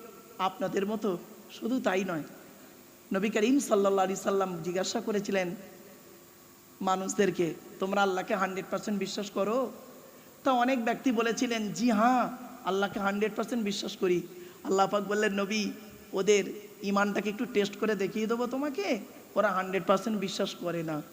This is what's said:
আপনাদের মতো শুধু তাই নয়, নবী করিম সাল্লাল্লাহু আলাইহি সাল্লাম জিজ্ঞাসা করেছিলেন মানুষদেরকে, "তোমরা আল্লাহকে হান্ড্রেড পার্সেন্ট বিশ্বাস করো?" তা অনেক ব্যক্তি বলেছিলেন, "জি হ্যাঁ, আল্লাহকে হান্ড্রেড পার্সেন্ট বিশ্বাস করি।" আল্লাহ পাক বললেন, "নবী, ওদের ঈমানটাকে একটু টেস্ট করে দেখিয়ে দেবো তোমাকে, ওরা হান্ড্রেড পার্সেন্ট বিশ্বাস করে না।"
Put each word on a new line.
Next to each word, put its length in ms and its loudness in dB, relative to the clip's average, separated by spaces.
আপনাদের 460 0
মতো 320 -2
শুধু 200 -2
তাই 240 0
নয়, 200 -4
নবী 160 2
করিম 300 4
সাল্লাল্লাহু 480 4
আলাইহি 160 -4
সাল্লাম 400 0
জিজ্ঞাসা 380 -2
করেছিলেন 540 -2
মানুষদেরকে, 720 2
"তোমরা 220 2
আল্লাহকে 340 0
হান্ড্রেড 360 -2
পার্সেন্ট 280 -2
বিশ্বাস 300 -4
করো?" 420 0
তা 80 4
অনেক 340 4
ব্যক্তি 260 0
বলেছিলেন, 640 0
"জি 180 2
হ্যাঁ, 380 4
আল্লাহকে 340 0
হান্ড্রেড 360 0
পার্সেন্ট 280 -2
বিশ্বাস 320 -4
করি।" 260 2
আল্লাহ 240 4
পাক 160 2
বললেন, 300 2
"নবী, 380 0
ওদের 300 6
ঈমানটাকে 460 2
একটু 160 -2
টেস্ট 340 0
করে 160 0
দেখিয়ে 320 -2
দেবো 200 0
তোমাকে, 520 -2
ওরা 160 4
হান্ড্রেড 360 0
পার্সেন্ট 320 2
বিশ্বাস 360 -4
করে 280 -4
না।" 180 -4